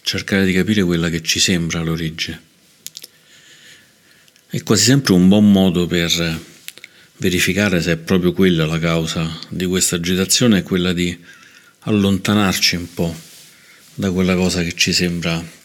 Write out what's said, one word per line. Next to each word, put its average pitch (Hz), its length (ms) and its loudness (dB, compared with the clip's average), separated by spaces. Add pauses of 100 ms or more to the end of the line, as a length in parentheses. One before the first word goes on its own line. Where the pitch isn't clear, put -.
cercare - 440 -2
di 92 80 0
capire 95 300 0
quella 85 260 0
che 80 120 -4
ci - 160 -4
sembra 85 440 -2
l'origine. 80 600 -6 (2000)
È - 160 -8
quasi 98 220 2
sempre 135 280 4
un 90 140 6
buon 104 240 6
modo 92 360 4
per 85 520 -2 (800)
verificare 92 640 0
se 82 120 -2
è 82 40 -2
proprio 90 340 0
quella 87 340 2
la 80 140 -2
causa 82 600 -2 (100)
di 87 160 -6
questa 90 320 -2
agitazione, 92 600 2
è 82 40 -2
quella 90 300 -2
di 87 240 -4 (600)
allontanarci 98 1000 0
un 87 160 -10
po' 82 200 -4 (800)
da 101 160 -4
quella 92 260 0
cosa 90 280 0
che 82 100 -6
ci - 200 -2
sembra 85 500 -4 (220)